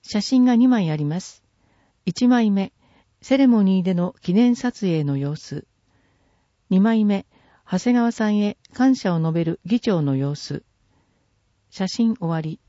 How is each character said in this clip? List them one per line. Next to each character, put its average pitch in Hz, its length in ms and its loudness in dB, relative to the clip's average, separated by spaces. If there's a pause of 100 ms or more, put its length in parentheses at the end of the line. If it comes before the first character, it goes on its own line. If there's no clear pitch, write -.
写 - 180 -4
真 247 240 2
が 247 100 4
二 247 140 4
枚 202 220 2
あ 151 60 -2
り 151 80 -4
ま 160 160 -4
す。 - 220 -20 (600)
一 247 240 0
枚 233 220 4
目、 196 220 -2 (500)
セ 269 160 0
レ 269 80 4
モ 226 160 4
ニ 190 180 2
ー - 20 -4
で 185 120 -2
の 175 260 -2
記 180 140 -4
念 240 220 4
撮 - 240 -8
影 165 220 0
の 139 140 -2
様 143 200 -4
子。 - 300 -14 (1040)
二 190 100 2
枚 220 240 2
目、 202 220 -2 (380)
長 185 160 -4
谷 247 160 0
川 233 160 0
さ 220 140 -4
ん 208 120 0
へ 208 200 -4 (160)
感 262 220 2
謝 180 180 -2
を 165 40 0
述 160 140 -2
べ 170 120 -2
る 165 200 -4
議 220 160 -2
長 180 220 -2
の 139 140 0
様 139 180 -4
子。 - 280 -12 (1080)
写 185 180 -6
真 226 280 -2
終 165 120 -6
わ 165 120 -2
り。 156 280 -10